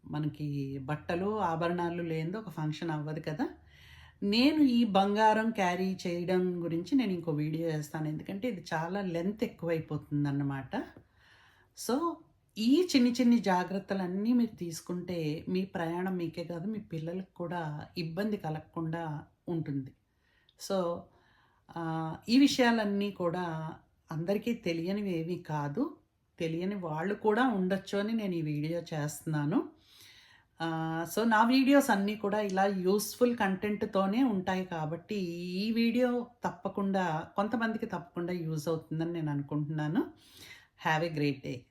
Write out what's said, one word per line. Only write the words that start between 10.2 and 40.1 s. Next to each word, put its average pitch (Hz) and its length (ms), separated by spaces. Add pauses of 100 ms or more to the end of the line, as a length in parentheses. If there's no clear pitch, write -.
So 220 160 (640)
ఈ 220 140 (140)
చిన్ని 247 280
చిన్ని 240 300
జాగ్రత్తలన్నీ 190 920
మీరు 240 240
తీసుకుంటే 175 600 (300)
మీ 185 180
ప్రయాణం 180 500
మీకే 170 280
కాదు, 170 240
మీ 220 160
పిల్లలకు 165 500
కూడా 170 260 (360)
ఇబ్బంది 180 400
కలగకుండా 165 680 (440)
ఉంటుంది. 151 440 (720)
So, - 180 (1000)
ఆహ్, 160 400 (120)
ఈ 226 100
విషయాలన్నీ 220 760
కూడా 180 320 (680)
అందరికీ 196 500
తెలియనివి 180 540
ఏమీ 165 300
కాదు, 147 380 (560)
తెలియని 170 420
వాళ్ళు 165 360
కూడా 214 340
ఉండొచ్చు 190 480
అని 208 160
నేను 202 200
ఈ 165 80
వీడియో 151 420
చేస్తున్నాను. 151 720 (1040)
ఆహ్, 160 460
so 170 180
నా 226 200
వీడియోస్ 269 460
అన్నీ 202 260
కూడా 208 260
ఇలా 196 240 (140)
యూస్‌ఫుల్ 208 560
కంటెంట్‌తోనే 202 880
ఉంటాయి 185 400
కాబట్టి 165 520 (380)
ఈ 196 160
వీడియో 233 380 (300)
తప్పకుండా 196 640 (280)
కొంతమందికి 220 540
తప్పకుండా 175 520
యూజ్ 160 300
అవుతుందని 160 460
నేను 156 180
అనుకుంటున్నాను. 151 720 (720)